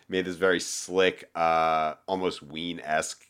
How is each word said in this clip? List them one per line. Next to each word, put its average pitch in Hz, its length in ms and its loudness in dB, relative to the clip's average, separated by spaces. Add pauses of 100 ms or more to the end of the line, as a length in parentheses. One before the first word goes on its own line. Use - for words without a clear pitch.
made 92 160 0
this 92 120 -6
very 90 240 4
slick, 90 760 0
uh, 80 580 2 (120)
almost 92 360 -2
Ween-esque 80 880 -4